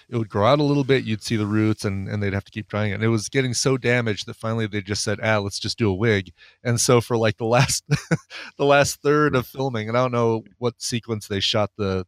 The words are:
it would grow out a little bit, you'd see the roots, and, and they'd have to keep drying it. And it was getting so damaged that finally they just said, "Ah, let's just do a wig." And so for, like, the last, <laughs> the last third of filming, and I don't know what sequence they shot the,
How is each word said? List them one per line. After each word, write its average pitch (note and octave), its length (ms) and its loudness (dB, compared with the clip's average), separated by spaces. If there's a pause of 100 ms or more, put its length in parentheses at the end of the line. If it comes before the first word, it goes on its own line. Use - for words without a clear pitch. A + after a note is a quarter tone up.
it B2 80 -6
would A2 120 -4
grow G#2 180 2
out C#3+ 120 4
a D3+ 60 0
little C#3+ 200 2
bit, B2 200 2
you'd A2 180 -4
see A#2 140 -4
the G#2+ 100 0
roots, G#2+ 380 0
and, G2 240 -4
and G#2 120 -4
they'd G2+ 120 -2
have G2 120 -2
to - 60 -20
keep G#2+ 180 -10
drying G#2 220 -2
it. F#2+ 40 -4
And G#2 100 -2
it A2+ 40 2
was A2+ 200 0
getting C3 260 -2
so C3+ 220 0
damaged A#2+ 500 0
that A2+ 80 -12
finally A2+ 320 -4
they G2+ 160 -4
just G2 220 -4
said, G#2 180 -4
"Ah, A2 160 2
let's G2+ 220 -4
just - 180 -6
do A2 100 2
a F#2+ 60 2
wig." G2 380 0 (320)
And A#2+ 160 0
so B2 200 4
for, A#2+ 160 -2
like, A2 200 2
the A#2+ 80 -6
last, A#2+ 400 2 (380)
<laughs> - 340 -18
the D3+ 80 0
last C#3+ 380 4
third D3 340 4
of A#2+ 100 0
filming, B2 420 -6
and A#2 80 0
I B2+ 60 4
don't B2+ 100 -2
know A2+ 300 0 (160)
what A#2+ 240 -6
sequence A2+ 460 -6
they G2+ 120 -4
shot G#2 360 0
the, F#2+ 320 -2